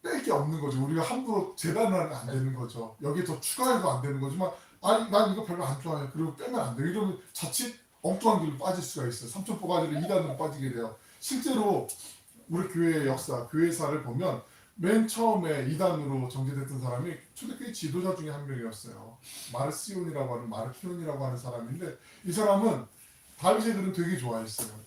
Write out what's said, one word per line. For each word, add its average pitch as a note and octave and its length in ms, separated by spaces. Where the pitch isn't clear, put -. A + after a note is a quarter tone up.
뺄 E4+ 200
게 - 80
없는 D3+ 300
거죠. C3+ 240
우리가 D#3+ 160
함부로 A3 540
재단하면 F3 580
안 B2 140
되는 C3 260
거죠. A2+ 480
여기에 D3+ 220
더 D#3+ 160
추가해도 A#3+ 500
안 B2+ 140
되는 C#3 180
거지만, D#3 300
"아니, A3 260
난 G3+ 240
이거 G#3 100
별로 F3 220
안 C3+ 160
좋아해." D3 320
그리고 D#3 220
빼면 B3 240
안 B2 160
돼요. D3 120
이러면 G3 320
자칫 A#3 420
엉뚱한 F#3 420
길로 C#3 140
빠질 F3+ 240
수가 C3 240
있어요. A2+ 240
삼천포가지로 E3+ 680
이단으로 D#3+ 380
빠지게 C3+ 360
돼요. A#2 220
실제로 A3 680
우리 E3+ 200
교회의 D#3+ 400
역사, B2+ 400
교회사를 D#3 560
보면 C3+ 400
맨 A3 320
처음에 F3 640
이단으로 D3 600
정제됐던 C3+ 500
사람이 B2+ 360
초대교회 A3+ 380
지도자 F3+ 440
중에 D#3 140
한 C#3+ 160
명이었어요. A2+ 720
마르시온이라고 C#3+ 840
하는, A2+ 140
마르키온이라고 C#3 760
하는 B2 100
사람인데, B2 640
이 F3 60
사람은 G3 540
다윗의 A3 340
글은 F#3+ 200
되게 E3+ 240
좋아했어요. A2+ 520